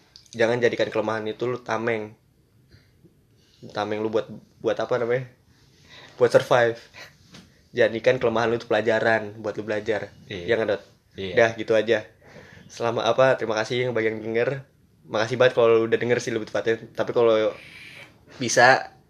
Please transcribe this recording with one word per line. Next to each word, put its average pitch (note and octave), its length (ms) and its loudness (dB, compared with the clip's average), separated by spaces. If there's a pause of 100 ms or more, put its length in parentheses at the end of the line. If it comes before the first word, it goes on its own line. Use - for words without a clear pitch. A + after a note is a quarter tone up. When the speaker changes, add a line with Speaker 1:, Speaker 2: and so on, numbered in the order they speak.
(320)
Speaker 1:
jangan A#2 260 0
jadikan A2+ 300 0
kelemahan G#2+ 380 -4
itu A2 200 -6
lu B2 140 -6
tameng. A2 560 -6 (1500)
Tameng G#2 320 -6
lu A2 100 -4
buat, G#2+ 160 -2 (340)
buat G#2+ 180 -2
apa A#2 200 -4
namanya? A#2+ 280 -2 (880)
Buat B2 180 4
survive. A#2+ 460 4 (920)
Jadikan A#2 460 0
kelemahan A#2 300 0
lu A#2 80 0
itu A#2+ 100 -8
pelajaran A2 720 0
buat G#2 160 -8
lu G#2+ 100 -8
belajar. G#2 460 -4 (160)
Speaker 2:
Iya. F#2 200 -12
Speaker 1:
Ya A2 100 0
nggak, A2 140 -2
Dot? - 140 -2 (300)
Speaker 2:
Iya. F#2+ 220 -8
Speaker 1:
Dah, A2+ 180 2
gitu A2 200 -4
aja. A2 300 0 (600)
Selama A#2 400 -4
apa, C3 300 4
terima A2+ 180 -4
kasih B2 320 -2
yang B2 80 -4
bagi A2 160 0
yang A2 120 -6
denger. A#2+ 440 -2 (400)
Makasih A2+ 320 -2
banget B2 160 6
kalau A#2 160 4
lu A2+ 160 6
udah A#2 100 0
denger A#2 220 0
sih A#2 140 -6
lebih A2 180 -4
tepatnya. A2+ 400 -2
Tapi A2 220 -4
kalau A2+ 400 4 (840)
bisa, B2+ 560 4 (180)